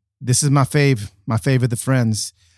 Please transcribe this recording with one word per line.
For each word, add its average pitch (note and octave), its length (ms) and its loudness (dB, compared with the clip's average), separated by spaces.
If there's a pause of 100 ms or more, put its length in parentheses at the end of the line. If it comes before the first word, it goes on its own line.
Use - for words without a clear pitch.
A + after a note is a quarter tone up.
(220)
this B2 220 0
is C#3+ 80 2
my C#3 120 4
fave, C3+ 480 0 (140)
my A2+ 120 -2
fave B2+ 260 0
of A2+ 80 0
the A2+ 40 -6
friends. A#2 560 -2 (260)